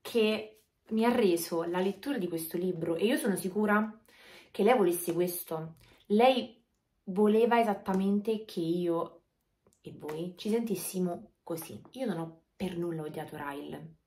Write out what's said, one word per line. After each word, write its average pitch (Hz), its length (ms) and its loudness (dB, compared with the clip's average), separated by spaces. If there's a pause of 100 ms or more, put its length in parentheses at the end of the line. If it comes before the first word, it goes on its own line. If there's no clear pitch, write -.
che 214 520 0 (400)
mi 220 120 2
ha 240 100 4
reso 170 500 2
la 175 160 -2
lettura 202 380 -2
di 175 100 -2
questo 165 280 -6
libro, 170 400 -2
e 202 100 0
io 262 100 4
sono 202 200 0
sicura 208 640 0 (500)
che - 120 -2
lei 240 140 6
volesse 175 360 2
questo. 165 640 -4 (300)
Lei 247 560 4 (420)
voleva 214 540 4
esattamente 202 880 0
che - 160 -8
io 170 640 -2 (580)
e - 160 -18
voi 160 400 -8
ci 208 140 -6
sentissimo 190 840 -2 (100)
così. - 380 -10 (120)
Io 254 140 -6
non 170 120 -4
ho 165 240 -10 (120)
per 175 220 -6
nulla 170 260 -4
odiato 151 340 -10
Ryle. 147 600 -10 (100)